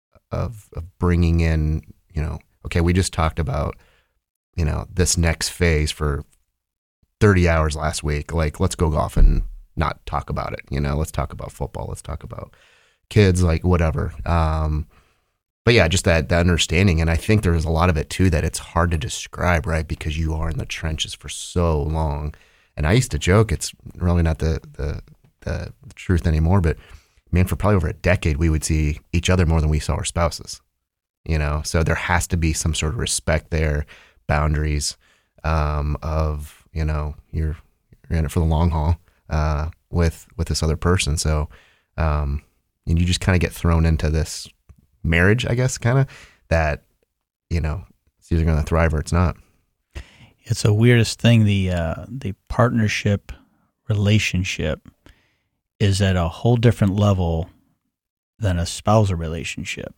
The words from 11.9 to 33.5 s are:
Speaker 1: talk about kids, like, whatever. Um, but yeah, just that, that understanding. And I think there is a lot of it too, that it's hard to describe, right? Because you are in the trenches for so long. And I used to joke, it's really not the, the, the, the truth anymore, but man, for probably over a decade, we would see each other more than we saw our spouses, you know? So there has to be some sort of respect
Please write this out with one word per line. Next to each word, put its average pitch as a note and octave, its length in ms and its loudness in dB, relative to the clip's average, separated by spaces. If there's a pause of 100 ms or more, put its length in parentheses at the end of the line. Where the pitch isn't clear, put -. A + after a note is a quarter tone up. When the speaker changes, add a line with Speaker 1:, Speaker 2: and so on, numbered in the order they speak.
Speaker 1:
talk - 200 -12
about - 320 -16 (540)
kids, F#2 340 4
like, E2 220 2
whatever. E2 480 0 (140)
Um, D#2 600 -2 (800)
but C#3+ 100 4
yeah, F2+ 140 6
just F#2 160 0
that, E2 240 2
that E2+ 120 2
understanding. E2+ 600 2
And E2 100 2
I E2+ 60 2
think G#2+ 260 2
there E2+ 120 2
is D#2 100 0
a D#2+ 60 -2
lot D#2+ 200 2
of D#2 60 0
it D2 140 -4
too, F#2 200 2
that D#2 140 0
it's D#2 140 -4
hard E2+ 320 0
to E2 80 0
describe, - 680 -2
right? D#2+ 220 -4
Because D#2 300 -6
you D#2+ 160 -2
are D#2+ 160 -4
in D2+ 80 -6
the - 80 -6
trenches - 480 -6
for - 140 -16
so E2 540 -2
long. D2+ 520 -4 (420)
And - 100 -2
I D#2+ 60 2
used B2+ 200 2
to D#2 60 -4
joke, G#2 340 2
it's - 200 -6 (240)
really F2 260 2
not D#2+ 160 0
the, D#2+ 220 -2 (120)
the, C#2+ 300 -8 (380)
the, - 320 -8 (140)
the - 80 -20
truth - 320 0
anymore, E2 340 4
but E2 160 0 (540)
man, F#2 160 4
for F#2 100 -4
probably G2+ 200 2
over E2 120 0
a E2+ 60 -6
decade, E2+ 440 0
we D#2+ 120 2
would D#2 140 0
see D#2 360 0 (120)
each F2 180 0
other F2+ 160 4
more D#2+ 140 2
than D2+ 100 0
we D2+ 80 0
saw D2+ 160 -4
our C#2+ 100 -6
spouses, - 560 -6 (640)
you D#2 140 -2
know? D2 260 -2
So E2 180 0
there D#2+ 120 0
has F2 340 -2
to F2+ 100 -2
be D#2+ 160 0
some D#2+ 200 -2
sort D2+ 200 -4
of - 40 -6
respect D2+ 520 -4